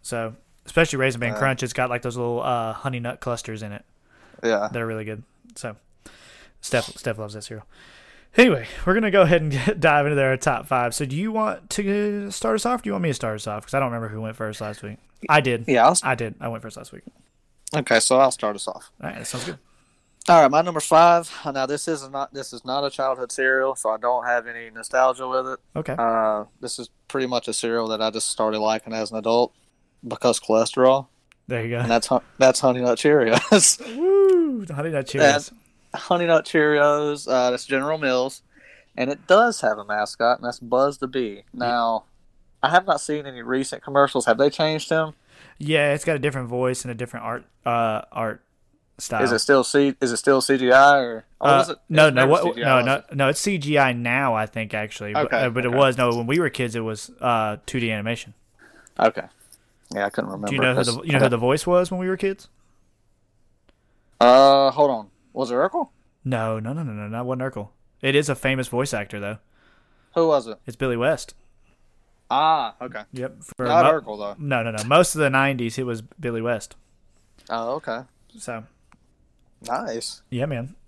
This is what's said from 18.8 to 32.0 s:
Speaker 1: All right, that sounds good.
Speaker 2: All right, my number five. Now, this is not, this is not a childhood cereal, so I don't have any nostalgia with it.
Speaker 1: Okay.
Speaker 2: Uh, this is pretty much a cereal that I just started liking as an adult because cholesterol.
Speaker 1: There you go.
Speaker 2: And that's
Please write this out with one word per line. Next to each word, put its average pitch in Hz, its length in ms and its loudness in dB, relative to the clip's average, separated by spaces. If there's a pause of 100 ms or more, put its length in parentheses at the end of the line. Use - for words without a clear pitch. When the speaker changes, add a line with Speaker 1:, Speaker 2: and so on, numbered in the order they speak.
Speaker 1:
All - 60 -8
right, - 100 -12
that - 80 -14
sounds - 180 -8
good. 170 120 -12 (680)
Speaker 2:
All 170 140 8
right, 135 100 6
my 151 100 2
number 170 180 -4
five. 170 520 4 (140)
Now, 139 200 -4
this 143 220 -6
is 143 220 -6
not, 139 240 -8
this 139 200 -14
is 117 100 -18
not 135 220 -4
a 139 40 -4
childhood 131 420 -4
cereal, 131 440 0
so - 140 -4
I 110 80 -2
don't 120 280 -2
have 120 220 -2
any 117 220 -16
nostalgia 127 580 -2
with 131 200 -4
it. 131 120 -10 (160)
Speaker 1:
Okay. 156 220 -6
Speaker 2:
Uh, 110 480 0 (160)
this 123 160 -10
is 117 120 -14 (180)
pretty 131 200 -4
much 123 200 -4
a 117 60 -6
cereal 117 340 -4
that 110 140 -4
I 110 100 -2
just 110 180 -6
started 110 300 -2
liking 110 340 -2
as 110 180 -6
an 110 60 -8
adult 113 360 2 (540)
because 117 320 0
cholesterol. 127 680 2 (400)
Speaker 1:
There 120 160 -4
you 113 80 -6
go. 120 80 -4
Speaker 2:
And 120 100 -2
that's 117 180 2